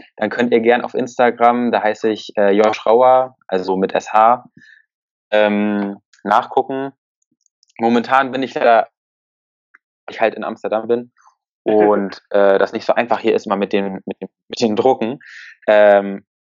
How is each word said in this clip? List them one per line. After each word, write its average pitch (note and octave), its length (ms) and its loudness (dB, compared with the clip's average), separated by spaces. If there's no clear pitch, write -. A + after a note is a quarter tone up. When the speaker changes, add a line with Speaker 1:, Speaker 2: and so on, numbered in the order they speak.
Speaker 1:
dann G#2+ 140 -4
könnt A#2+ 220 -2
ihr A#2+ 80 4
gern A#2 220 2
auf A2+ 120 -10
Instagram, A#2+ 760 0
da G2+ 100 0
heiße G#2+ 280 -2
ich, G#2 260 -8
äh, G2+ 160 2
Josh G#2+ 340 0
Rauer, B2+ 500 2
also F#2 280 -4
mit F#2+ 180 -2
S - 180 -4
H, A#2 320 2
ähm, G#2 680 -2
nachgucken. C3 680 -2
Momentan A#2+ 500 0
bin C3 140 -6
ich A#2+ 100 -8
leider, A#2 340 2
ich - 120 -14
halt A2 140 0
in G#2+ 100 -12
Amsterdam G#2+ 420 -6
bin B2 260 -4
Speaker 2:
<laughs> - 260 -20
Speaker 1:
und, G#2 640 2
äh, G2 280 2
das G2 140 -2
nicht A2+ 120 -8
so - 100 0
einfach A2+ 260 -2
hier A2 140 0
ist, A2+ 120 -6
mal G#2 100 -2
mit G2 160 -4
den, G2 340 -4
mit - 140 -12
den, F#2+ 80 -10
mit - 120 -14
den G#2+ 160 0
Drucken. B2 420 -2
Ähm, G2+ 560 4